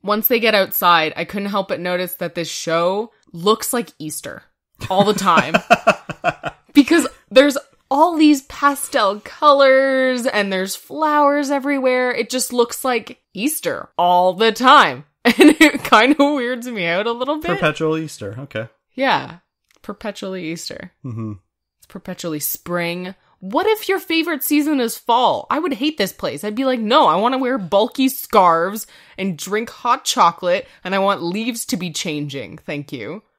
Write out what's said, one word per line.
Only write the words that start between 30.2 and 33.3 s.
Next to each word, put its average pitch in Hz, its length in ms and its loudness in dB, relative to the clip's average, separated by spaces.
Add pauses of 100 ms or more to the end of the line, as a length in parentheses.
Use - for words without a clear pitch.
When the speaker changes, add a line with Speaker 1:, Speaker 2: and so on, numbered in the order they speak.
Speaker 1:
and 185 100 -4
I 196 60 0
want 190 240 0
leaves 226 440 -6
to 226 100 -2
be 170 140 -6
changing. 147 680 -8
Thank 143 340 -10
you. 139 320 -12 (160)